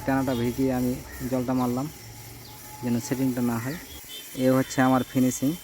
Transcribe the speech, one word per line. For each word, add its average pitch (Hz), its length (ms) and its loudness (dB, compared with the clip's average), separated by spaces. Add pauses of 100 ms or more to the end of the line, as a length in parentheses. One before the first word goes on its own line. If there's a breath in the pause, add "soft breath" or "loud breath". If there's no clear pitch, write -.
তেনাটা 135 360 2
ভিজিয়ে 127 380 2
আমি 123 140 2 (380)
জলটা 127 300 0
মারলাম 123 260 0 (960)
যেন 120 120 2 (120)
সেটিংটা 127 440 2
না 117 140 0
হয়। 143 120 -4 (680)
এ - 20 6 (100)
হচ্ছে 131 220 2 (100)
আমার 131 220 6
ফিনিশিং 127 400 2 (140)